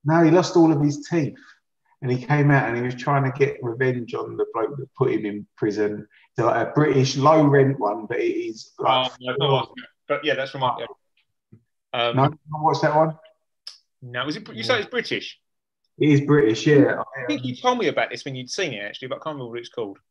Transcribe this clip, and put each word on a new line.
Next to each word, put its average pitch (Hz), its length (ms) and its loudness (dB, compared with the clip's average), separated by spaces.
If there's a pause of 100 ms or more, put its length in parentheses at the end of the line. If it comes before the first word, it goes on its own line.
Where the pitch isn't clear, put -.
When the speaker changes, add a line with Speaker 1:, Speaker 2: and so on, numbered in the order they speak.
Speaker 1:
No, 165 180 4
he 160 80 6
lost 175 260 4
all 160 160 8
of 143 100 2
his 143 260 -2
teeth, 147 300 -4 (640)
and 123 80 -4
he 127 120 -2
came 147 280 4
out 131 180 4
and 117 80 -4
he 120 60 -4
was 127 140 -4
trying 139 280 0
to 127 140 -4
get 143 240 2
revenge 123 520 -2
on 113 220 -8
the - 160 -2
bloke 113 240 -4
that - 180 -14
put 127 160 0
him 104 140 -4
in 104 220 -8 (100)
prison. 104 500 -4 (300)
So, 117 100 0
like, 117 220 0
a - 40 -8
British 139 440 2
low 151 300 6
rent 139 320 4
one, - 280 -4
but - 120 -4
it - 180 0
is, 349 420 -10
like, 127 320 0
Speaker 2:
Oh, - 100 -20
no, 127 180 -6
no, 139 360 0 (320)
but 143 160 -4
yeah, 147 120 0
that's 131 160 -6
from 135 140 -6
up 123 140 -2
there. 117 100 -10 (1040)
Um, 120 220 0
Speaker 1:
No, 139 140 4 (300)
what's 156 220 0
that 151 120 2
one? 156 220 2 (840)
Speaker 2:
No, 123 260 -8
is 156 80 -8
it? 214 120 -16
You 220 80 -16
Speaker 1:
Yeah. 220 80 -10
Speaker 2:
say 240 160 0
it's 196 100 -10
British? - 480 -8 (600)
Speaker 1:
It 139 100 2
is 139 140 6
British, 139 440 2
yeah. 147 340 6
Speaker 2:
I - 260 -10
think 285 180 -4
you 247 100 -6
told 247 240 0
me 196 100 0
about 120 220 -2
this 120 140 -10
when 135 100 -8
you'd 127 160 -12
seen 175 220 -4
it, 101 100 -8
actually, 127 260 -12
but 131 80 -6
I - 20 -14
can't 156 160 -8
remember 123 160 -10
what 120 80 -10
it's 117 100 -14
called. 101 300 -10 (120)